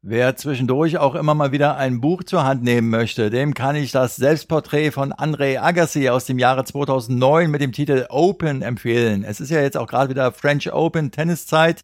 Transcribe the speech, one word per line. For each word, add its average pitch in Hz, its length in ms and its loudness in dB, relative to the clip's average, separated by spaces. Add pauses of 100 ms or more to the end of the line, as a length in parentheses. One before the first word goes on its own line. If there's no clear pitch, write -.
Wer 123 280 2
zwischendurch 143 600 0
auch 139 180 2
immer 151 180 2
mal 143 160 0
wieder 143 280 0
ein 131 220 -2
Buch 175 220 0
zur 175 220 0
Hand 131 180 0
nehmen 120 280 2
möchte, 113 380 0
dem 131 260 0
kann 127 200 -2
ich 143 160 -4
das 127 240 0
Selbstporträt 151 800 0
von 139 200 -4
André 139 460 -2
Agassi 156 520 2
aus 123 160 0
dem 131 120 -2
Jahre 127 240 4
zweitausendneun 135 880 0
mit 143 100 -2
dem 139 120 -2
Titel 135 360 0
Open 156 540 0
empfehlen. 117 640 0
Es 104 160 -10
ist 139 100 -10
ja 160 100 2
jetzt 139 160 0
auch 113 120 -4
gerade 131 200 0
wieder 127 220 0
French 143 420 -2
Open 156 380 0
Tenniszeit 165 720 0